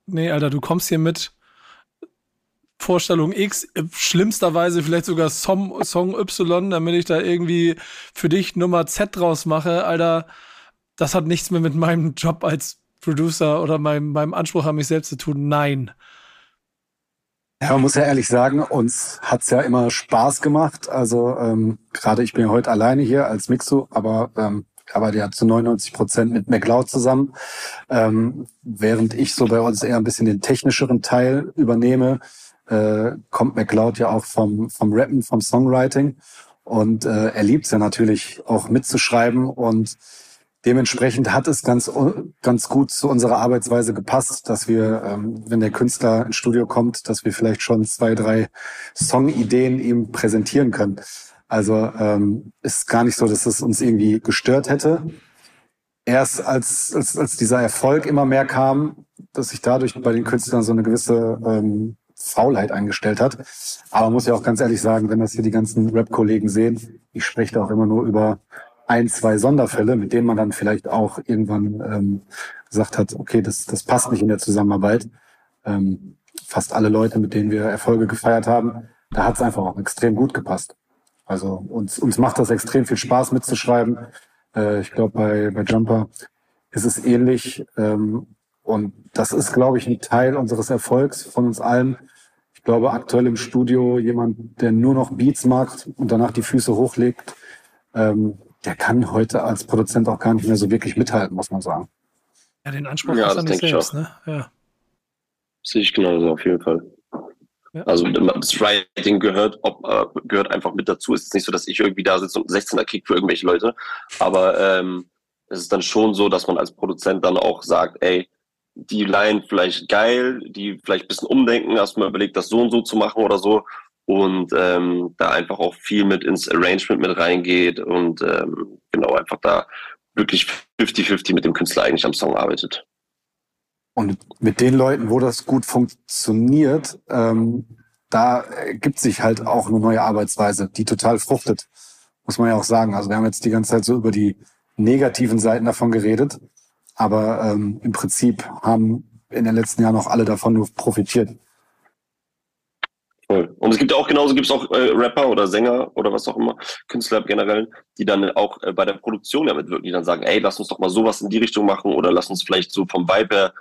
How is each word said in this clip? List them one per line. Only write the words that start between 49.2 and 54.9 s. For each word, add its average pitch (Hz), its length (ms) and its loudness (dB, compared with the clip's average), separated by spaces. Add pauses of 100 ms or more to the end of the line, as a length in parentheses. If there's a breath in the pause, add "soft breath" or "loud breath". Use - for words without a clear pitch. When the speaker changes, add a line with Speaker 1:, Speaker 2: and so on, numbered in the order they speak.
Speaker 2:
ihm 120 340 0
präsentieren 113 580 2
können. 101 300 -2 (480 loud breath)
Also, 110 500 0
ähm, 104 640 0
ist - 280 -4
gar 117 160 2
nicht 117 120 0
so, 117 100 2
dass 104 200 0
es 110 160 -2
uns 113 180 0
irgendwie 110 400 2
gestört 131 480 0
hätte. 156 340 0 (1000 loud breath)